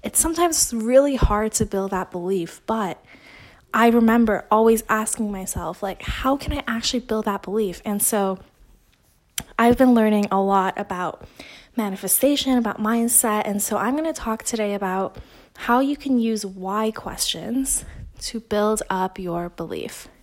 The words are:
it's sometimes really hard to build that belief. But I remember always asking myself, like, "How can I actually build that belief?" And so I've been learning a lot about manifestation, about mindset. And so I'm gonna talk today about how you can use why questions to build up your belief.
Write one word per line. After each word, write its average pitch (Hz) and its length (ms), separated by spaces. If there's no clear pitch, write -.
it's - 160
sometimes 330 540
really 254 420
hard 214 380
to 214 120
build 196 260
that 185 200
belief. 175 560
But 220 340
I 226 140
remember 226 640
always 220 380
asking 214 420
myself, 185 500
like, 196 200
"How - 340
can - 160
I 285 160
actually 226 320
build 214 260
that 202 180
belief?" 196 420
And 208 180
so 196 360
I've 240 200
been 254 160
learning 214 380
a 196 100
lot 190 360
about 180 480
manifestation, 247 800
about 220 240
mindset. 233 640
And 202 160
so - 160
I'm 247 180
gonna 320 160
talk 220 320
today 208 300
about 190 440
how 240 200
you 277 160
can 262 240
use 220 260
why 196 460
questions - 960
to - 220
build 214 480
up 185 280
your 175 300
belief. - 600